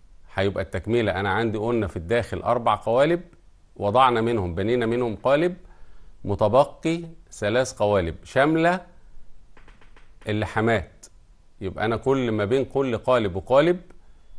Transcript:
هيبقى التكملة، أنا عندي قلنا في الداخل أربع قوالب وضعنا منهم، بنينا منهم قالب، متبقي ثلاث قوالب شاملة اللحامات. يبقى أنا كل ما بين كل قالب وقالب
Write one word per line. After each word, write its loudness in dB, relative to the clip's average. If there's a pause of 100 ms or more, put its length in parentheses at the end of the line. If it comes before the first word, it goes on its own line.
(340)
هيبقى 0
التكملة، 0
أنا 0
عندي 0
قلنا 0
في -10
الداخل -2
أربع 0
قوالب 0 (540)
وضعنا 4
منهم، 0
بنينا 0
منهم -2
قالب، 0 (720)
متبقي 2 (300)
ثلاث -2
قوالب 0
شاملة 2 (1500)
اللحامات. -2 (560)
يبقى -6
أنا 0
كل 0
ما 0
بين 0
كل -2
قالب 0
وقالب 2 (580)